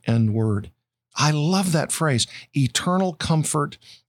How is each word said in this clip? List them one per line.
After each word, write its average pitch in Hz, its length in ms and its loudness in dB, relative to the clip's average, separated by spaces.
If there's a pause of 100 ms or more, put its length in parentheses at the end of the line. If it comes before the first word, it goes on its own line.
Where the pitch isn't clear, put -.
and 113 260 2
word." 107 380 0 (460)
I 151 160 2
love 180 400 0
that 151 180 0
phrase, 139 380 0 (260)
eternal 180 600 0
comfort 151 640 -2 (300)